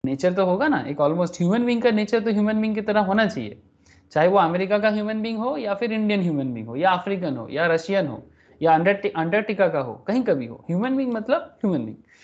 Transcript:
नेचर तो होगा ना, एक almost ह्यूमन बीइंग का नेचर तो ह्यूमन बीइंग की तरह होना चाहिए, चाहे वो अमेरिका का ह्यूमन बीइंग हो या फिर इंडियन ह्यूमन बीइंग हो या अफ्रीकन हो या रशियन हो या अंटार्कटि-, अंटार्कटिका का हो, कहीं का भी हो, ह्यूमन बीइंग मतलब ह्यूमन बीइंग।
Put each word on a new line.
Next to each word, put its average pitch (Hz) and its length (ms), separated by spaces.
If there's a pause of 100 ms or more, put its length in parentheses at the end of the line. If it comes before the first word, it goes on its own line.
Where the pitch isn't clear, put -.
नेचर 135 260
तो 190 140
होगा 202 220
ना, 160 200
एक 143 80
almost 165 440
ह्यूमन 208 240
बीइंग 240 180
का 247 80
नेचर 214 300
तो 220 100
ह्यूमन 208 300
बीइंग 220 140
की 214 60
तरह 208 200
होना 202 260
चाहिए, 110 360 (480)
चाहे 160 180
वो 202 100
अमेरिका 185 400
का 214 100
ह्यूमन 214 340
बीइंग 226 160
हो 254 180
या 214 180
फिर 220 180
इंडियन 208 280
ह्यूमन 143 340
बीइंग 110 140
हो 117 80
या 180 140
अफ्रीकन 180 460
हो 117 140
या 160 160
रशियन 165 400
हो 120 160 (400)
या 165 120
अंटार्कटि-, 196 420
अंटार्कटिका 196 520
का 156 120
हो, 120 140
कहीं 240 280
का 214 120
भी 127 120
हो, - 240
ह्यूमन 240 260
बीइंग 262 160
मतलब 240 520
ह्यूमन 180 140
बीइंग। 110 180 (280)